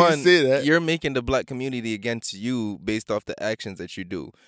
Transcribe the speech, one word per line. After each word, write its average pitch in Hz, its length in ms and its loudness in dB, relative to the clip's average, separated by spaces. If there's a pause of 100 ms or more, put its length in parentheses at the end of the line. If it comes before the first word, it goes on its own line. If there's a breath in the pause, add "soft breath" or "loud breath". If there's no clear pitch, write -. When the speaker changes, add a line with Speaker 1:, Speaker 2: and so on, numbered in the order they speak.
(100)
Speaker 1:
one, 151 140 2
Speaker 2:
say 175 180 8
that. 131 220 4
Speaker 1:
you're 156 160 6
making 160 320 -2
the 127 100 0
black 123 240 0
community 123 480 -4
against 113 380 -6
you 107 500 -4
based 107 300 -4
off 104 120 -2
the - 160 -10
actions 104 380 -6
that 90 180 -10
you 95 60 -8
do. 87 300 -8 (140 soft breath)